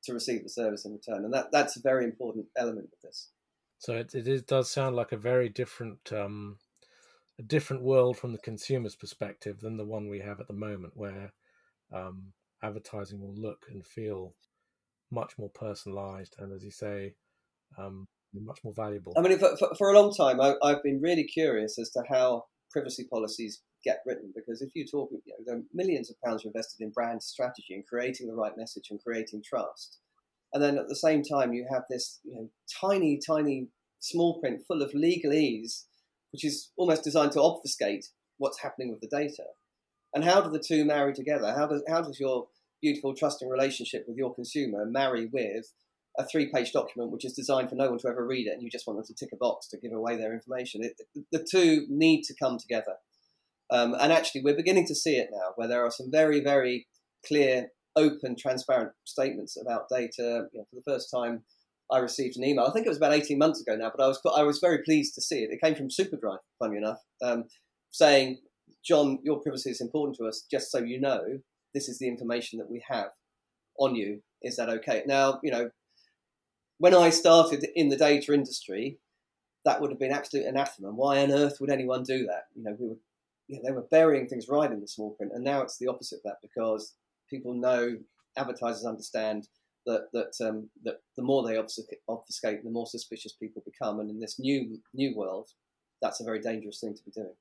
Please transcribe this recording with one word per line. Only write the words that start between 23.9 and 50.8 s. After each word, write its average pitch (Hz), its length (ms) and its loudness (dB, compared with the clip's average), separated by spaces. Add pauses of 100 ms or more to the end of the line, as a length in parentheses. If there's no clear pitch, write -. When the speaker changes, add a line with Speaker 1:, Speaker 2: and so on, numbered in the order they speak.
Speaker 1:
written, 101 300 -8
because 117 260 -10
if 139 140 -10
you 156 100 -8
talk, 143 240 -4
you - 220 -14
know, 110 120 -18
there 120 120 -6
are 117 60 -8 (120)
millions 165 360 -2
of 117 140 -20
pounds 113 200 -4
invested 113 360 -10
in 110 120 -8
brand 117 320 -4
strategy 123 500 -8
and 101 140 -12
creating 123 400 -6
the 113 80 -8
right 107 200 -4
message - 320 -12
and 104 160 -12
creating 110 400 -8
trust. - 540 -8 (540)
And 143 100 2
then 143 160 2
at - 100 -4
the 139 60 -6
same 151 300 2
time, 131 280 0
you 123 200 -6
have 127 180 -2
this, - 320 -8
you - 140 -16
know, 113 120 -12 (320)
tiny, 185 460 2
tiny 147 400 0 (320)
small 170 420 0
print 127 280 -4
full 165 120 -2
of 139 120 -2
legalese, 147 960 2 (440)
which - 140 -10
is - 320 -4
almost 170 260 4
designed 147 300 2
to 147 100 4
obfuscate - 640 0 (320)
what's 139 220 -4
happening 131 320 -8
with 104 80 -12
the 143 80 -14
data. 147 340 -4 (720)
And 147 80 0
how 180 180 8
do 170 100 -2
the 156 140 -2
two 156 200 2
marry 143 300 2
together? 135 380 -2
How 147 140 2
does, 147 220 -2
how 165 120 2
does 139 200 -8
your 127 260 -2 (340)
beautiful, 143 320 0
trusting 135 360 -2
relationship 131 580 -2
with 117 100 -10
your 131 160 -2
consumer 117 540 -4
marry 123 460 0
with 113 340 -4 (520)
a 135 80 -2
three-page 135 460 0
document 120 400 -4
which 117 120 -10
is 127 100 -8
designed 131 340 0
for 135 80 -8
no 135 120 2
one 120 100 -2
to 127 100 -4
ever 120 180 -4
read 127 220 -2
it, 95 40 -4
and 123 100 -8
you 120 60 -12
just 117 180 -12
want 107 120 -6
them 110 80 -10
to 113 80 -18
tick - 180 -12
a 107 40 -14
box - 320 -2
to 104 100 -14
give 113 140 -10
away 113 240 -4
their 110 180 -4
information? 123 480 -8